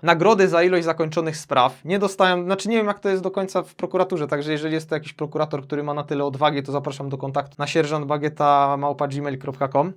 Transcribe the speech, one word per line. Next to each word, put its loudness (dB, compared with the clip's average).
nagrody 6
za 4
ilość 2
zakończonych -2
spraw. 0
Nie 0
dostają, 2
znaczy -2
nie 2
wiem, 2
jak -2
to -2
jest 0
do -4
końca -2
w -12
prokuraturze, -2
także -2
jeżeli -4
jest -4
to -4
jakiś -8
prokurator, -4
który -6
ma -4
na -6
tyle -2
odwagi, 0
to -8
zapraszam -6
do -8
kontaktu -6
na -4
sierżant 0
bagieta 2
małpa -2
gmail -6
kropka -4
com. 0